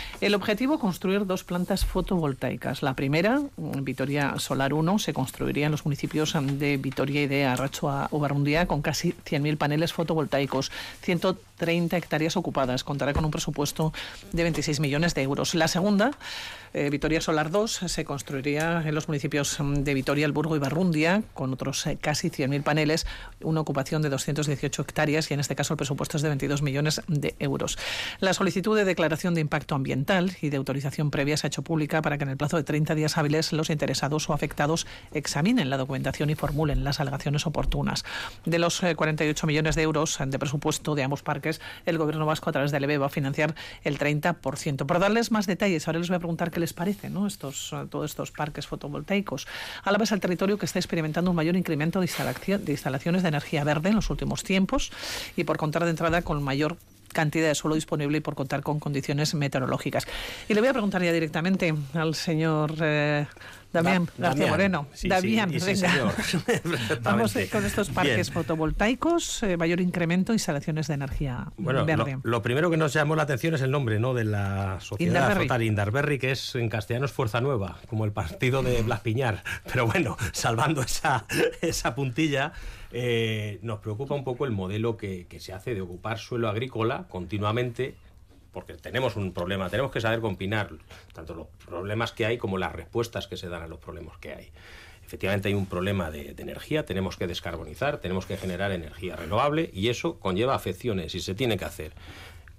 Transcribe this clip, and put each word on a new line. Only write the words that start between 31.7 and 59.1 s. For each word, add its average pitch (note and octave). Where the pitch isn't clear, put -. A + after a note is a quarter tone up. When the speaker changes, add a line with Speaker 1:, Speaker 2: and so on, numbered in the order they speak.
Speaker 1:
para D3
que C#3+
en C3+
el C3
plazo D3
de D3
treinta D#3
días D3+
hábiles D#3
los D#3+
interesados D3
o D#3+
afectados D3+
examinen D#3
la C3+
documentación C3+
y D#3
formulen C#3+
las C#3+
alegaciones C#3+
oportunas. C#3+
De E3
los, E3+
eh, E3+
cuarenta D#3
y D3+
ocho D3+
millones D#3
de D#3+
euros, D#3
eh, C#3+
de C3+
presupuesto D3+
de C#3+
ambos C3+
parques, D#3
el E3
gobierno D#3
vasco D3+
a D#3
través C#3+
del C#3+
eve D3
va C#3
a C#3
financiar D3+
el C#3+
treinta D3+
por C3+
ciento. C#3+
Por F3
darles A3
más G#3+
detalles, F#3
ahora E3
les F3
voy F#3
a E3+
preguntar E3+
qué -
les E3
parece, F3+
¿no? F#3+
Estos, -
eh, C#3
todos D3
estos -
parques D3
fotovoltaicos. D#3
Álava G3+
es -
el G3+
territorio F#3+
que -
está F3+
experimentando E3
un F3
mayor E3
incremento E3
de F3+
instalación, C#3
de -
instalaciones D#3+
de F3
energía D3
verde D3+
en A3
los F#3+
últimos C#3
tiempos F#3+
y F3
por D#3
contar D#3+
de E3+
entrada E3+
con D3+
mayor C#3+
cantidad D#3+
de D3
suelo D#3
disponible D3+
y D3+
por D3
contar C#3
con D3+
condiciones D3